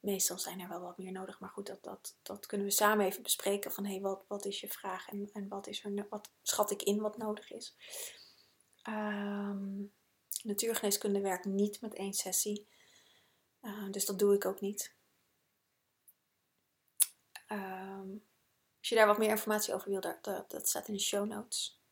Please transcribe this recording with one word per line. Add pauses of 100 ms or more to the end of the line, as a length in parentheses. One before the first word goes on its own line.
Meestal
zijn
er
wel
wat
meer
nodig,
maar
goed,
dat,
dat,
dat
kunnen
we
samen
even
bespreken.
Van,
hey,
wat,
wat
is
je
vraag
en,
en
wat
is
er
no-,
wat (100)
schat
ik
in
wat
nodig
is? (1040)
Ehm, (600)
natuurgeneeskunde
werkt
niet
met
één
sessie. (920)
Eh,
dus
dat
doe
ik
ook
niet. (2500)
Ehm, (680)
als
je
daar
wat
meer
informatie
over
wil,
dat,
dat,
dat
staat
in
de
show
notes. (100)